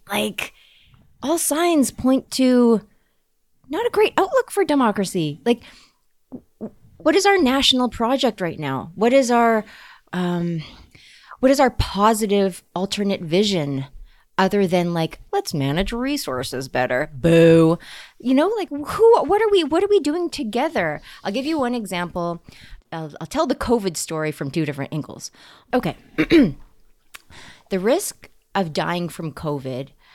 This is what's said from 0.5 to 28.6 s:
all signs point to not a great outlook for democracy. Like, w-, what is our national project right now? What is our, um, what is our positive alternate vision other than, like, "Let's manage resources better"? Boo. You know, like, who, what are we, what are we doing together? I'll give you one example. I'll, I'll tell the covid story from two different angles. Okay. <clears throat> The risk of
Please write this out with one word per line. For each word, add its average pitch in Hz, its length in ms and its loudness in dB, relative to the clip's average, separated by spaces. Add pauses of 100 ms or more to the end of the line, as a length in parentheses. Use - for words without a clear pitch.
all 311 160 -2
signs 320 540 0
point - 400 -2
to 247 560 4 (800)
not 359 160 -4
a 466 60 0
great 427 260 2
outlook 480 340 0
for 403 120 0
democracy. 202 800 0
Like, 240 180 0 (680)
w-, - 420 -16 (240)
what 302 180 2
is 392 100 2
our 403 120 4
national 262 520 2
project 247 520 -2
right 165 180 -6
now? 135 360 -6
What 226 160 2
is 262 200 4
our, 233 340 2 (480)
um, 170 480 -2 (800)
what 262 120 4
is 277 80 2
our 262 120 4
positive 202 920 0 (120)
alternate 196 460 -4
vision 160 640 0 (520)
other 190 300 2
than, 175 260 0
like, 165 260 -4 (120)
"Let's 392 220 -4
manage 151 380 -2
resources 175 760 -6
better"? 123 460 -2
Boo. 165 640 6 (400)
You 247 160 0
know, 302 120 4 (100)
like, 370 120 -4
who, 415 540 4
what 392 180 2
are 440 80 2
we, 392 140 4
what 311 200 0
are 403 60 -2
we 415 100 4
doing 320 300 -2
together? 226 720 -4 (220)
I'll 196 80 -4
give 254 140 -4
you 320 140 -2
one 247 140 -2
example. 175 720 -6 (480)
I'll, 160 300 -10
I'll 156 60 -12
tell 302 200 -2
the 247 80 0
covid 196 420 -2
story 156 340 -6
from 143 200 -8
two 160 140 -2
different 139 280 -8
angles. - 380 -10 (420)
Okay. 240 220 -2 (220)
<clears throat> 294 380 4 (1160)
The 190 100 -2
risk 254 500 -2 (240)
of 175 200 -2